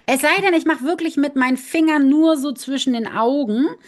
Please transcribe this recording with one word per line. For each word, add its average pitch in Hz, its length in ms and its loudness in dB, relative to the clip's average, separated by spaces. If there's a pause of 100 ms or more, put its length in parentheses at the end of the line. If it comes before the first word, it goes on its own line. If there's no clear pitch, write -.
es 262 140 0
sei 320 220 2
denn, 381 120 2
ich 320 120 0
mache 285 180 -2
wirklich 330 320 -4
mit 285 180 0
meinen 254 220 0
Fingern 311 520 0
nur 311 280 4
so 277 160 -4
zwischen 262 400 -4
den 233 160 -4
Augen, 240 580 0 (220)